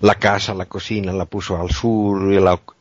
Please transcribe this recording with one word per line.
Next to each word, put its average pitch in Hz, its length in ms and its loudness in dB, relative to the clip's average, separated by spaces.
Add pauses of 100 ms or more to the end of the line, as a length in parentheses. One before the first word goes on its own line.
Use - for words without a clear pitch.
la 104 140 4
casa, 101 380 0
la 95 120 -6
cocina, 98 480 -6
la 92 120 -4
puso 98 340 -6
al 87 120 -4
sur, 101 600 0
el 95 140 6
ac-, 90 360 0